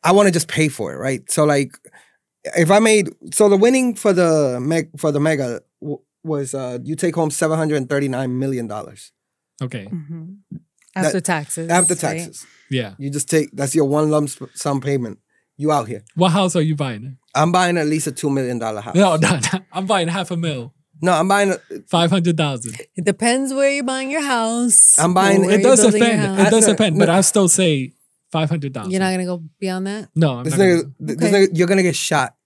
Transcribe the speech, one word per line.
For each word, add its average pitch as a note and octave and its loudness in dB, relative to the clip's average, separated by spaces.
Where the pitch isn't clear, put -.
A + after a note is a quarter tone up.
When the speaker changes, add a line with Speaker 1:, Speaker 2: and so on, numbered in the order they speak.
Speaker 1:
I E3+ 2
wanna G3+ 6
just E3+ -2
pay D#3 0
for F2 -8
it, - -12
right? C3 -6
So D#3 2
like, C#3+ 0
if E3+ 4
I G3 8
made, G#3+ 4
so G#3 4
the G3+ 4
winning B3 4
for G3+ 0
the D3+ 2
meg-, D#3+ -2
for C#3+ -2
the C#3+ 0
mega C#3 -2
w-, D3 -10
was, C#3+ -6
uh, B2+ -8
you D3 -8
take E3 -2
home D#3+ 0
seven D#3+ 0
hundred D3+ -2
thirty-nine C3 -2
million B2+ -4
dollars. G#2 -14
Speaker 2:
Okay. B2 -10
Speaker 3:
Mm-hmm. D#3+ -12
Speaker 1:
That F#3 -2
Speaker 3:
After E3 -2
taxes, D#3+ -6
Speaker 1:
After F3+ 2
Speaker 3:
right? - -8
Speaker 1:
taxes. E3 -8
Speaker 2:
Yeah. A#2 -6
Speaker 1:
You C#3 -8
just C#3+ -6
take, D#3 0
that's C#3 -6
your D#3 2
one D3+ 0
lump D3+ 0
s-, - -14
sum C#3 -4
payment. B2+ -4
You D3 -2
out C#3+ 0
here. A#2 -10
Speaker 2:
What F3 4
house F3+ 0
are E3+ 2
you D#3 0
buying? C3 -8
Speaker 1:
I'm D#3 2
buying F3 2
at D3+ 0
least D#3 -2
a C#3 -8
two D3 -4
million C3 -2
dollar A2 -6
house. A#2+ -6
Speaker 2:
No, F#3 4
<laughs> D#3+ 0
no, - 0
no. F#3+ -4
I'm F#3+ -6
buying F#3 0
half F3+ -6
a F3 -4
mil. C#3+ -6
Speaker 1:
No, F3+ 2
I'm E3+ 2
buying G3 2
a - -4
Speaker 2:
Five E3+ 2
hundred F3 0
thousand. C#3 -4
Speaker 3:
It F3+ -8
depends B3 0
where C#4 2
you're C#4 -2
buying C4 -4
your D4+ -4
house. A#3+ 2
Speaker 1:
I'm F3 2
buying G3 4
Speaker 3:
where F3+ 2
Speaker 2:
It G3+ 4
Speaker 3:
you're B3 6
Speaker 2:
does A#3 6
Speaker 3:
building G#3+ 4
your A#3 4
Speaker 2:
depend. G3+ 0
Speaker 3:
house. G3 4
Speaker 2:
It - 4
does G#3+ 4
Speaker 1:
I, - 4
no, A3+ 4
Speaker 2:
depend, F#3+ 0
Speaker 1:
no. - 0
Speaker 2:
but E3 4
I'll F#3 4
still G3 2
say D#3 0
five D#3+ -2
hundred C#3+ -6
thousand. B2 -10
Speaker 3:
You're F#3 -2
not F#3 0
gonna F#3 -4
go F3 -8
beyond F#3 -6
that? G3+ -10
Speaker 2:
No, D3 2
I'm A#2+ -12
Speaker 1:
This D#3 -4
Speaker 2:
not F#3+ 4
Speaker 1:
nigga, F3 4
Speaker 2:
gonna. C#3+ -14
Speaker 1:
th-, D3 -6
this G#3 2
Speaker 3:
Okay. G3 6
Speaker 1:
nigga, E3 -2
you're F3 2
gonna F#3+ 2
get F3 0
shot. C3+ -2